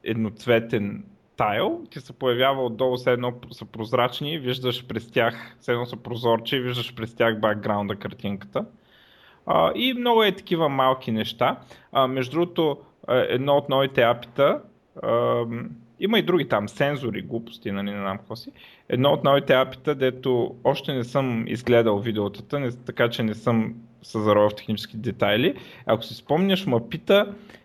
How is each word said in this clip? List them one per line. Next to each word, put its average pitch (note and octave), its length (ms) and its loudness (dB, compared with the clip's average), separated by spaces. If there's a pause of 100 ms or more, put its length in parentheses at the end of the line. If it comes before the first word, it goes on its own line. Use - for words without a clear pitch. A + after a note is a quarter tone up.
едноцветен A2 1000 -2 (340)
тайл, F3+ 520 0
ти C#3+ 100 -16
се - 140 -20
появява C3 520 2
отдолу, B2+ 320 0
все B2+ 140 0
едно B2 200 0
п-, B2 200 -16
са - 140 -16
прозрачни, B2+ 760 -2
виждаш B2+ 480 -4
през A2 240 -8
тях, - 480 0
все - 120 -6
едно A#2+ 140 -2
са - 120 -12
прозорче, A#2 600 0
виждаш B2 360 -6
през A2+ 200 -10
тях A2+ 240 2
бакграунда, G#2 560 0
картинката. - 720 -8 (800)
А, - 300 4
и B3 180 0
много A#3+ 300 2
е G3+ 80 4
такива E3 380 -2
малки C3 420 2
неща. A2 460 0 (340)
А, C3+ 160 2
между B2+ 240 -4
другото, E3 460 0 (300)
а, B2 80 2 (140)
едно C3+ 240 2
от C#3 160 2
новите C3+ 320 2
апита, C#3 600 2 (420)
ам, A#2+ 640 0 (300)
има G#3+ 200 2
и - 20 2
други E3 260 2
там, G#2 220 0
сензори, C3 520 -2
глупости, - 500 -8
нали, G2+ 200 -4
не G2+ 60 -8
знам G2 200 -4
какво - 180 -12
си. - 160 -18 (380)
Едно C3 200 2
от D3 140 2
новите C#3 300 4
апита, C3 420 0
дето B2+ 680 0
още C#3 300 0
не B2 100 -2
съм B2 440 -2
изгледал A2+ 520 2
видеотата, G#2+ 600 -4
не, B2 120 -4
така A#2+ 380 -2
че A#2+ 140 -4
не G#2+ 100 -2
съм A2+ 400 0 (280)
се - 180 -8
заровил G#2 300 4
в G#2 60 -4
технически - 420 -8
детайли. A2 580 0 (300)
Ако A2 180 0
си - 120 -14
спомняш, F#3 500 0
ма A#2 240 0
пита, G3+ 440 2 (320)